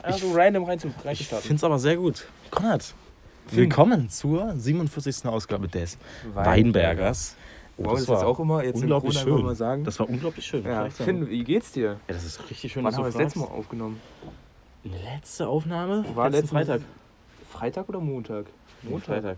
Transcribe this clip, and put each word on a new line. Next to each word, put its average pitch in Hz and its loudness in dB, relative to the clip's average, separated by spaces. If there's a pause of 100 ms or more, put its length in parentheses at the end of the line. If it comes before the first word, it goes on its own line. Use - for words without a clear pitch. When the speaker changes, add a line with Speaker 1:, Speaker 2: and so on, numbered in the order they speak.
Speaker 1:
einfach 180 0
Speaker 2:
Ich 185 -4
Speaker 1:
so 180 2
random 190 6
rein 175 -2
zu, 160 -6
Speaker 2:
ich - -10
Speaker 1:
reinzustarten. 139 -4
Speaker 2:
find's 147 2
aber 156 4
sehr 147 4
gut. 175 -2 (240)
Konrad, 196 2 (640)
Speaker 1:
Finn. - -2
Speaker 2:
willkommen 170 6
zur 175 -2
siebenundvierzigsten 143 -2
Ausgabe 101 -2
des 87 -6 (360)
Speaker 1:
Weinbergers. 98 0
Speaker 2:
Weinbergers. 98 4 (420)
Oh, - -6
Speaker 1:
Wollen - -2
wir 107 0
Speaker 2:
das - 2
Speaker 1:
das 123 -2
jetzt 95 4
Speaker 2:
war 104 2
Speaker 1:
auch 131 2
immer 160 2
jetzt 123 0
Speaker 2:
unglaublich 143 2
Speaker 1:
synchron - 2
einfach 147 6
Speaker 2:
schön. 98 2
Speaker 1:
mal - -2
sagen? 127 -2
Speaker 2:
Das - -4
war 110 0
unglaublich 143 -4
schön, 127 -4
Speaker 1:
Ja, 123 -2
Speaker 2:
kann 107 -2
ich - -8
sagen. 123 -4 (140)
Speaker 1:
Finn, 139 -2
wie 120 -2
geht's 175 0
dir? 113 0 (180)
Speaker 2:
Ja, 92 -6
das 85 -6
ist - -12
richtig - -10
schön, 131 -4
Speaker 1:
Wann 110 2
Speaker 2:
dass 120 -2
Speaker 1:
haben 131 0
Speaker 2:
du 127 0
Speaker 1:
wir - -4
das 117 0
letzte 151 0
Speaker 2:
fragst. - -4
Speaker 1:
Mal 110 -8
aufgenommen? 110 -8 (840)
Speaker 2:
Letzte 110 -8
Aufnahme? 170 -2 (100)
Speaker 1:
War 120 2
Speaker 2:
Letzten 151 2
Speaker 1:
letzten - -
Speaker 2:
Freitag. 131 0 (720)
Speaker 1:
Freitag 185 -6
oder 190 -6
Montag? 120 -6 (360)
Speaker 2:
Nee, 117 -10
Speaker 1:
Montag. 175 -8
Speaker 2:
Freitag. 104 -4